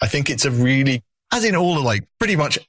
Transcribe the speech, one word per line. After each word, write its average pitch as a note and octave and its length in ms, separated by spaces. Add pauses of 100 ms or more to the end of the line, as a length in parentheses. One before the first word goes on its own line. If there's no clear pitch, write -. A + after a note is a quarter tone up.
I - 60
think C#3+ 240
it's C3 140
a C#3 60
really, B2+ 520 (280)
as A#3 120
in G#3+ 120
all F3 220
of, C#3+ 60
like, G#2 200 (160)
pretty G#3 160
much D3 340